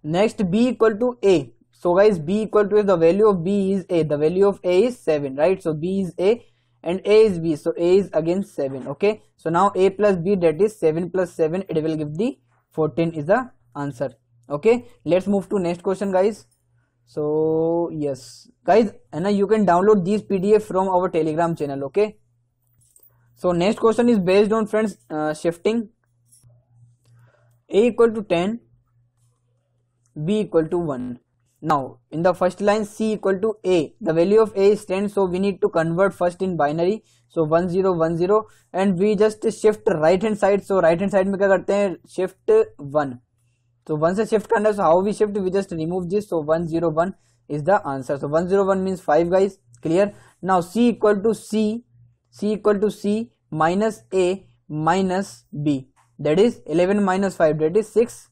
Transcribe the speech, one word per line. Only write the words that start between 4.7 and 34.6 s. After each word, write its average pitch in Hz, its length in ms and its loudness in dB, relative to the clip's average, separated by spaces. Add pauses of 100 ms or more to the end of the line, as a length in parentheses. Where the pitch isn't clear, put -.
is 247 140 -2
seven, 143 380 -2
right? 180 260 0
So 156 120 -2
B 185 280 -4
is 170 160 -6
A 208 260 0 (380)
and 196 220 -4
A 214 220 6
is 185 120 -2
B. 165 180 -2
So 160 200 -4
A 175 220 4
is 196 140 -2
again 170 300 0
seven. 135 460 -8
Okay. 202 340 -2 (140)
So - 140 -6
now 185 240 2
A 190 160 2
plus 202 260 2
B, 180 200 -2
that 165 240 0
is 214 180 0
seven 165 320 0
plus 180 240 -4
seven, 170 340 -2
it 165 140 -2
will 156 140 -4
give 151 200 -8
the 233 220 -4 (320)
fourteen 160 420 -2
is 147 140 -8
the 240 240 0 (260)
answer. 143 360 -8 (360)
Okay. 233 380 0 (180)
Let's 175 220 0
move 196 240 -2
to 208 80 -2
next 170 240 -4
question, 196 300 -4
guys. 196 340 0 (580)
So 160 880 -2
yes, 143 560 -8 (160)
guys, 202 280 4 (200)
and 190 240 -2
you 196 100 2
can 214 200 2
download 185 380 4
these 202 180 -2
P 196 160 -4
D 202 160 2
F 208 100 2
from 190 240 -2
our 185 200 0
Telegram 160 480 -2
channel. 139 280 -6
Okay. 208 320 -2 (1160)
So 180 180 -2
next 185 260 0
question 233 300 2
is 233 100 4
based 196 340 2
on, 220 140 0
friends, 214 300 -2 (140)
uh, 151 240 -4
shifting. 208 540 -4 (1800)
A 214 160 4
equal 233 260 2
to 220 100 -6
ten, 190 380 -2 (1600)
B 214 160 -2
equal 165 280 0
to 175 100 -2
one. 127 420 -8 (420)
Now, 151 360 -4 (120)
in 160 120 -6
the 180 100 2
first 185 280 -4
line, 208 240 0
C 220 280 -4
equal 196 280 -2
to 214 160 -4 (100)
A. 175 340 0
The 185 140 -4
value 196 260 4
of 208 160 0
A 196 160 4